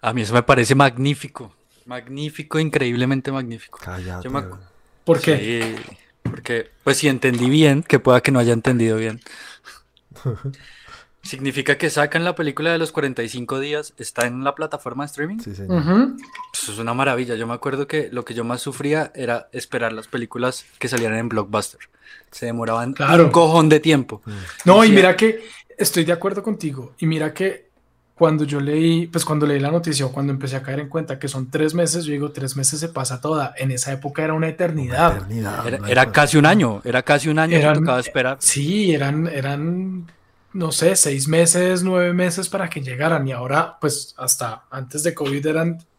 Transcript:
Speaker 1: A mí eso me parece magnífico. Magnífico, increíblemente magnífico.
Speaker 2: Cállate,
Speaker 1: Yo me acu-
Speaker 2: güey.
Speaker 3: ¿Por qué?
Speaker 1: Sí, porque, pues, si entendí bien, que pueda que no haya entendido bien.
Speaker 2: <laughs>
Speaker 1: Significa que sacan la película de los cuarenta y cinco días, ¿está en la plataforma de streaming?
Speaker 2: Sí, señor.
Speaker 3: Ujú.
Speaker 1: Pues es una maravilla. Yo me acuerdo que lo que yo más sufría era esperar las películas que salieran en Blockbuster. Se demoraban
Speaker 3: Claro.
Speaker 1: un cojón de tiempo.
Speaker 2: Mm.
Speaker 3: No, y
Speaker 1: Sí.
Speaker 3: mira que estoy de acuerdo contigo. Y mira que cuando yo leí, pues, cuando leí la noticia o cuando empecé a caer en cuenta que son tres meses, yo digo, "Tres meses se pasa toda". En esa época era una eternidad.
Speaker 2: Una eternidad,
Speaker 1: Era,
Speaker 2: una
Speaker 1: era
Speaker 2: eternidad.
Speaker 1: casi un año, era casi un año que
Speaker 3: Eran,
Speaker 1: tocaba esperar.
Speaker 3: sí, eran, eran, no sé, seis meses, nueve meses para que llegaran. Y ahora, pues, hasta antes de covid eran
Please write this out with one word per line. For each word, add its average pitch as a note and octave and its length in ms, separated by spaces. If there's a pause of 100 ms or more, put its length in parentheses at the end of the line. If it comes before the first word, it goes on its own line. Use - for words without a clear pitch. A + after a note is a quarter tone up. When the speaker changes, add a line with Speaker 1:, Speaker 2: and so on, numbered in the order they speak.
Speaker 1:
A A2+ 120
mí B2 100
eso G#2+ 100
me A#2+ 100
parece B2+ 320
magnífico. C3+ 800 (300)
Magnífico, C#3 720
increíblemente C3+ 720
magnífico. B2 520
Speaker 2:
Cállate, F2+ 420
Speaker 1:
Yo B2+ 60
me C#3 100
acu- F#2 80
Speaker 2:
güey. F2+ 120 (440)
Speaker 3:
¿Por E3 160
qué? A2+ 540 (100)
Speaker 1:
Sí, - 100 (280)
porque, - 480 (120)
pues, C3+ 160
si D3 100
entendí B2 420
bien, D3 320
que - 180
pueda B2 220
que C#3+ 100
no C3 60
haya A#2+ 160
entendido A2+ 420
bien. A2+ 240 (920)
Speaker 2:
<laughs> A#2 260 (840)
Speaker 1:
Significa C3+ 540
que D#3+ 140
sacan D3+ 320
la F3 140
película D#3 340
de E3+ 80
los D#3+ 140
cuarenta C3+ 320
y A2+ 40
cinco B2 300
días, D3 400
¿está A#2+ 300
en B2+ 160
la C#3 100
plataforma C#3+ 480
de D3 40
streaming? E3 340
Speaker 2:
Sí, G2+ 160
señor. D3 260
Speaker 3:
Ujú. A3 340 (360)
Speaker 1:
Pues - 160
es G#2 100
una A#2 160
maravilla. B2+ 400
Yo A#2 140
me A#2+ 60
acuerdo C3+ 340
que D3+ 240
lo B2 120
que - 100
yo A#2 100
más A#2+ 160
sufría C#3+ 520
era A#2 380
esperar A#2 420
las A2 140
películas B2 580 (140)
que - 80
salieran A2+ 320
en A#2 100
Blockbuster. G#2 520 (500)
Se - 160
demoraban A#2 460
Speaker 3:
Claro. D3+ 320
Speaker 1:
un - 80
cojón E3 360
de D3+ 120
tiempo. C#3+ 440
Speaker 2:
Mm. A2 60 (360)
Speaker 3:
No, G3+ 180
y A3 40
Speaker 1:
Sí. G3+ 60
Speaker 3:
mira F#3 220
que A3 320 (280)
estoy F3+ 280
de E3+ 80
acuerdo G3 320
contigo. C#3 540
Y E3 80
mira D#3 280
que - 320 (480)
cuando D#3 300
yo C#3+ 160
leí, E3 480
pues, E3+ 160
cuando D3+ 220
leí C#3+ 120
la C#3+ 140
noticia D#3+ 340
o B2+ 60
cuando C#3 200
empecé C3+ 220
a C3+ 80
caer C3+ 160
en C#3+ 100
cuenta D3 300
que - 80
son C3 240
tres D3+ 240
meses, E3+ 300
yo D3 80
digo, D3 180
"Tres C3+ 260
meses C3+ 220
se E3 100
pasa C3 320
toda". D3+ 380
En C3+ 140
esa B2+ 200
época C3+ 300
era D#3+ 100
una D#3+ 160
eternidad. D#3 600
Speaker 2:
Una G2 60
eternidad, G2+ 360
Speaker 1:
Era, - 80 (180)
Speaker 2:
una G#2 120
Speaker 1:
era B2+ 120
Speaker 2:
eternidad. A#2 120
Speaker 1:
casi D3+ 240
un D3 80
año, D3+ 380
era B2 180
casi D3 260
un D#3 120
año E3 180
que D3 40
Speaker 3:
Eran, D3+ 180
Speaker 1:
tocaba C3 200
esperar. C3 400
Speaker 3:
sí, F3 540
eran, D3 320
eran, E3+ 840 (440)
no E3 180
sé, F#3 240
seis C#3 320
meses, F3+ 540
nueve F3+ 320
meses F3+ 340
para F#3 220
que D#3 100
llegaran. C3+ 480
Y C3 40
ahora, C3+ 460
pues, - 380
hasta B2 540
antes C3+ 320
de E3 100
covid C#3+ 340
eran E3 380 (140)